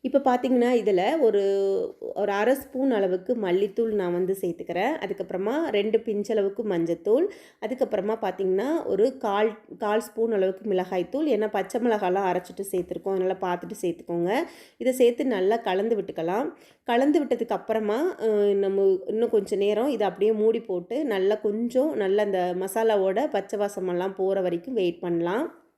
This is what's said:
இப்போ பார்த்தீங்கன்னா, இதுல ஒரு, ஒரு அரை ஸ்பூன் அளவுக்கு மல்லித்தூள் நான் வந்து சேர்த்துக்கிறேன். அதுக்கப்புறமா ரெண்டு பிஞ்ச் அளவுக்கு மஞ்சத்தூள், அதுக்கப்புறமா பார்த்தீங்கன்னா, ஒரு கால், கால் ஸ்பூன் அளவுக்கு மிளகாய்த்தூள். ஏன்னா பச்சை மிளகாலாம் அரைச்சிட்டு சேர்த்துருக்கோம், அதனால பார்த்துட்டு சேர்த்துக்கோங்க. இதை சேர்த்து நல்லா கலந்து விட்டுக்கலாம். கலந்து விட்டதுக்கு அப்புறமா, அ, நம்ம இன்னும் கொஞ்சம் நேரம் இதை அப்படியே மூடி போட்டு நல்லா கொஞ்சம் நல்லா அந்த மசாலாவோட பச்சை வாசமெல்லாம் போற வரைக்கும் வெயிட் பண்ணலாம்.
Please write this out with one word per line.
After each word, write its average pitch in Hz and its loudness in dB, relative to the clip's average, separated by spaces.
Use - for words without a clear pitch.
இப்போ 277 2
பார்த்தீங்கன்னா, 247 4
இதுல 196 4
ஒரு, 202 4
ஒரு 202 -2
அரை 220 2
ஸ்பூன் 262 -2
அளவுக்கு 190 0
மல்லித்தூள் 208 0
நான் 185 0
வந்து 185 0
சேர்த்துக்கிறேன். 180 -2
அதுக்கப்புறமா 196 -6
ரெண்டு 208 0
பிஞ்ச் 208 -2
அளவுக்கு 202 0
மஞ்சத்தூள், 202 2
அதுக்கப்புறமா 220 -2
பார்த்தீங்கன்னா, 196 -2
ஒரு 233 2
கால், 214 0
கால் 214 0
ஸ்பூன் 226 -2
அளவுக்கு 190 0
மிளகாய்த்தூள். 185 -2
ஏன்னா 214 2
பச்சை 208 -4
மிளகாலாம் 202 2
அரைச்சிட்டு 185 -4
சேர்த்துருக்கோம், 180 -4
அதனால 185 0
பார்த்துட்டு 175 -4
சேர்த்துக்கோங்க. 170 -2
இதை - 0
சேர்த்து 247 4
நல்லா 208 2
கலந்து 214 0
விட்டுக்கலாம். 190 -4
கலந்து 277 4
விட்டதுக்கு 233 0
அப்புறமா, 220 0
அ, 220 2
நம்ம 196 0
இன்னும் 233 0
கொஞ்சம் 196 0
நேரம் 208 2
இதை 214 0
அப்படியே 190 2
மூடி 220 2
போட்டு 214 -4
நல்லா 202 2
கொஞ்சம் 233 0
நல்லா 202 2
அந்த 180 0
மசாலாவோட 208 0
பச்சை 196 -4
வாசமெல்லாம் 190 -2
போற 190 0
வரைக்கும் 180 -2
வெயிட் 180 0
பண்ணலாம். 175 0